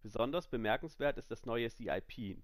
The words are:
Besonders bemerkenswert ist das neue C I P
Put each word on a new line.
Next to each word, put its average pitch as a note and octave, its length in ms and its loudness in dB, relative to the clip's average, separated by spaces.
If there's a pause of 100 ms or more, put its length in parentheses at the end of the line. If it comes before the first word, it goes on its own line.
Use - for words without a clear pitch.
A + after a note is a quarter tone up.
Besonders A#2+ 440 2
bemerkenswert C3+ 680 2
ist - 140 -8
das - 160 -6
neue A#2 240 0
C A2 180 -6
I E2+ 140 2
P G2 420 -6